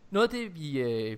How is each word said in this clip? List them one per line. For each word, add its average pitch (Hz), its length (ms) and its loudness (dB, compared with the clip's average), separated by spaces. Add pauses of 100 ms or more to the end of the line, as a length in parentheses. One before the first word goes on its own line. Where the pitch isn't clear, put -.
(100)
noget 214 160 4
af 240 40 2
det, 233 240 -6
vi, 147 260 -4
øh, 113 380 0